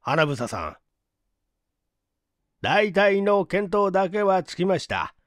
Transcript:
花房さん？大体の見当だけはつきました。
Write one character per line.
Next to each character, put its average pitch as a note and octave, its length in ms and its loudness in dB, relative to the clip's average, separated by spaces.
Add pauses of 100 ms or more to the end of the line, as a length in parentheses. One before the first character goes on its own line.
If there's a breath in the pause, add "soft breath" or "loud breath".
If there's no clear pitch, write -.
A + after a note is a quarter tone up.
花 D3+ 240 0
房 C3+ 200 -4
さ G#2 120 -8
ん？ D#2+ 180 -8 (1800)
大 G3 320 0
体 G3 300 2
の G3+ 240 2
見 G3 240 -2
当 G3+ 200 2
だ F#3+ 200 0
け G#3 120 -2
は F#3+ 200 2
つ - 140 -12
き F3 100 -2
ま F#3+ 120 0
し - 80 -8
た。 F2+ 280 -6 (120)